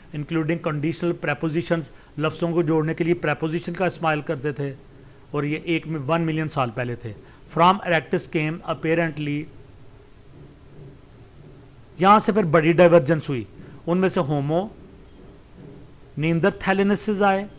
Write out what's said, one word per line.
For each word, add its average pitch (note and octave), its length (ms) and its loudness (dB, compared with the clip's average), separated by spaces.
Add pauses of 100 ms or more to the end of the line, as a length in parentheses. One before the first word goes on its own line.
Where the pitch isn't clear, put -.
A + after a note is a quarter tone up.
(160)
including D#3 520 -2
conditional E3 580 -2
prepositions, D#3+ 580 -2 (360)
लफ्ज़ों D#3+ 340 -2
को E3+ 100 2
जोड़ने D#3 300 0
के D#3+ 100 -4
लिए E3+ 100 2
प्रीपोजिशन E3 600 -4
का F3 140 -2
इस्तेमाल D#3 340 -2
करते D3 320 -4
थे, C#3 220 -6 (580)
और D3 120 -2
ये D#3 220 -4
एक D#3+ 200 -2
में, D#3 120 -4
वन D#3 220 0
मिलियन D#3+ 260 -2
साल C3 220 -2
पहले A#2+ 260 -6
थे। A2 180 -12 (440)
From F3+ 220 6
erectus E3+ 560 -2
came D#3 200 -2 (140)
apparently, D#3 760 -2 (2500)
यहाँ G3+ 180 8
से G#3+ 120 2
फिर G3 140 2
बड़ी E3 280 4
डाइवर्जेंस D#3+ 560 6
हुई, A#2+ 180 -4 (400)
उनमें F3+ 220 2
से F#3+ 100 0
होमो D3+ 520 -2 (1500)
neanderthalensis F#3+ 1000 2
आए G3+ 380 2